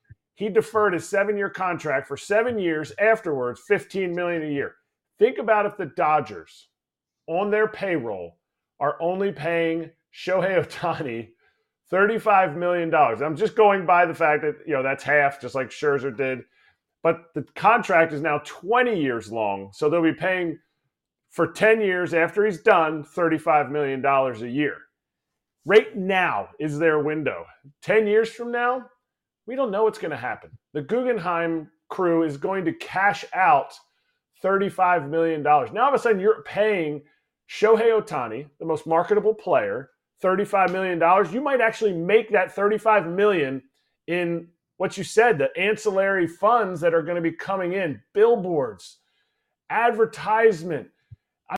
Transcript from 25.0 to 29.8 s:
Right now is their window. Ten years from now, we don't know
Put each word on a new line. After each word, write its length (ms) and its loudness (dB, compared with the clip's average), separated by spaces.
Right 280 4
now 540 -2
is 180 -4
their 220 2
window. 460 -4
Ten 240 2
years 240 2
from 220 -12
now, 340 -2
we 80 -8
don't 160 -2
know 120 0